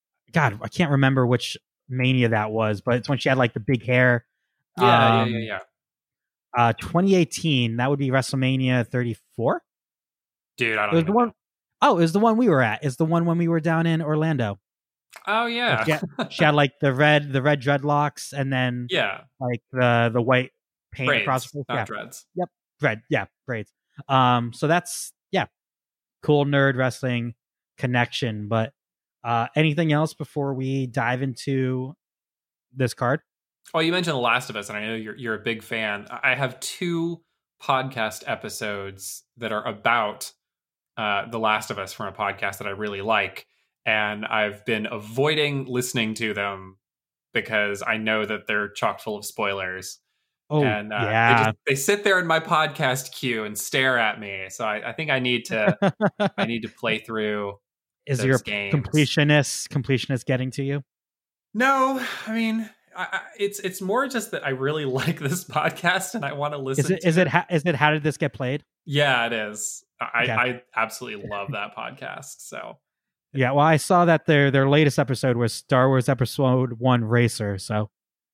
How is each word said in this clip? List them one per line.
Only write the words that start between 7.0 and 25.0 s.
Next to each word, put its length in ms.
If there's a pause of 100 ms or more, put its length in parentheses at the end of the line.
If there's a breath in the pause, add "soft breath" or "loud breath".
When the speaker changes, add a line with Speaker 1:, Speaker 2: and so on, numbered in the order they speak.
Speaker 1:
eighteen, 640
that 140
would 80
be 100
WrestleMania 760
thirty-four? 760 (960)
Speaker 2:
Dude, 220
I 80
don't 60
Speaker 1:
It 20
was 60
Speaker 2:
even 100
Speaker 1:
the 40
one 120
Speaker 2:
know. 60 (500)
Speaker 1:
Oh, 140
it 40
was 120
the 60
one 180
we 120
were 140
at. 200
It's 120
the 100
one 200
when 120
we 100
were 120
down 260
in 160
Orlando. 580 (680)
Speaker 2:
Oh, 180
yeah. 300
Speaker 1:
Like, 100
she 60
had, 180
Speaker 2:
<laughs> 240
Speaker 1:
she 120
had, 100
like, 240
the 140
red, 380
the 120
red 180
dreadlocks, 720
and 180
then 380
Speaker 2:
Yeah. 320 (180)
Speaker 1:
like, 220 (100)
the, 400
the 100
white 300 (420)
paint 180
across 400
Speaker 2:
Braids, 20
Speaker 1:
her 60
face. 100
Speaker 2:
not 60
Speaker 1:
Yeah. 100
Speaker 2:
dreads. 480
Speaker 1:
Yep. 160 (300)
Dread. 300
Yeah. 160 (200)
Braids. 260 (360 loud breath)
Um, 460
so 120
that's, 480 (180)